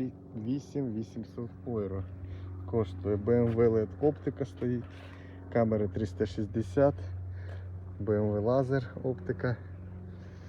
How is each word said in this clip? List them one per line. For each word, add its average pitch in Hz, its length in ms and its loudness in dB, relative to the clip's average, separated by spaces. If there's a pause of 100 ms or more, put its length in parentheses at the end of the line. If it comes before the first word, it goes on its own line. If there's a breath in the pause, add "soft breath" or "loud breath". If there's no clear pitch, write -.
(360)
вісім 127 580 -2
вісімсот 113 560 -6 (160)
євро. 98 380 -2 (640 loud breath)
Коштує. 104 500 2
Б 104 140 2
М 120 160 6
В 117 220 6
лед 110 200 4 (120)
оптика 143 440 2
стоїть, 123 400 -2 (680 loud breath)
камери 110 360 6
триста 107 380 0
шістдесят, 113 680 4 (1040 loud breath)
Б 104 120 2
М 104 160 4
В 104 100 2
лазер 127 520 2 (120)
оптика. 123 540 -2 (920 loud breath)